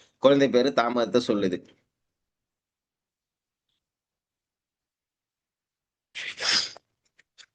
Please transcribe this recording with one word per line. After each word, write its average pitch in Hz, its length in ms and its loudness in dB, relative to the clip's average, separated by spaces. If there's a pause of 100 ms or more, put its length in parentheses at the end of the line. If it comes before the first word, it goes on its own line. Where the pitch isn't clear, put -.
(220)
குழந்தை 139 260 4
பேரு 123 240 2
தாமதத்தை 120 500 0
சொல்லுது. 98 360 -2 (4000)